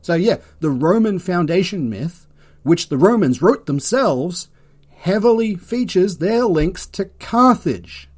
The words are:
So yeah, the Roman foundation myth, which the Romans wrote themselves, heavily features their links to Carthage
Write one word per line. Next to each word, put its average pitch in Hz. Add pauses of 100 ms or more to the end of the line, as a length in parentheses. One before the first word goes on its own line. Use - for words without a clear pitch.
So 170
yeah, 185 (240)
the 156
Roman 185
foundation 175
myth, 120 (340)
which 170
the 147
Romans 156
wrote 214
themselves, 165 (420)
heavily 220
features 196
their 214
links 170
to - (120)
Carthage 226